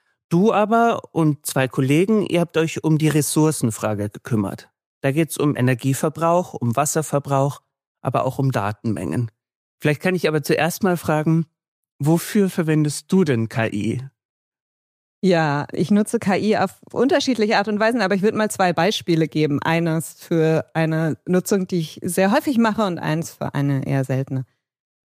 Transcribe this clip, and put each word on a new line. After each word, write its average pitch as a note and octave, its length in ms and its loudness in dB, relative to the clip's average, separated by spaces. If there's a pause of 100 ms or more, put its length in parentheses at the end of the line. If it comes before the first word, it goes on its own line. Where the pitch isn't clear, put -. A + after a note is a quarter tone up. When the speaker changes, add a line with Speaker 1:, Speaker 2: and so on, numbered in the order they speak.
(300)
Speaker 1:
Du F#3+ 200 4
aber A3+ 520 2 (100)
und D#3 320 0
zwei C3 240 0
Kollegen, E3+ 580 2
ihr E3+ 140 0
habt E3 160 -2
euch D#3+ 260 -2
um D#3 140 2
die D3+ 120 2
Ressourcenfrage B2+ 1000 0
gekümmert. - 640 -4 (320)
Da C3+ 100 0
geht's D#3 240 -2
um D3 180 0
Energieverbrauch, D3 1000 0
um A#2+ 220 -4
Wasserverbrauch, C#3+ 840 -2 (400)
aber - 240 -2
auch - 140 -4
um C3+ 140 0
Datenmengen. G#2 760 -4 (500)
Vielleicht D3+ 200 0
kann F#3 140 0
ich E3 140 0
aber D#3 140 0
zuerst E3 400 0
mal F3+ 140 2
fragen, D#3+ 480 0 (540)
wofür E3+ 500 2
verwendest D#3 640 0
du F#3+ 120 4
denn A2+ 260 0
K A2+ 160 0
I? A2+ 340 -4 (1200)
Speaker 2:
Ja, D#3+ 460 2
ich - 220 -2
nutze G#3+ 260 2
K G3 180 0
I G3+ 200 0
auf F#3+ 240 -4 (100)
unterschiedliche A#3+ 680 0
Art G3+ 120 0
und G#3 100 -2
Weisen, A3+ 220 0
aber F#3+ 160 2
ich F3 60 -2
würde G#3+ 140 2
mal G#3+ 140 0
zwei F3+ 220 2
Beispiele E3 560 0
geben. D3 340 0
Eines E3 560 0
für D#3+ 560 0
eine D#3+ 420 0 (100)
Nutzung, F#3 420 0
die F#3 100 -2
ich - 240 -6
sehr F#3+ 300 0
häufig C#4+ 260 0
mache A3 260 2
und F3 140 -2
eins D#3 320 -4
für - 240 -8
eine C#3 320 -2
eher C#3 160 0
seltene. C3 420 -4 (640)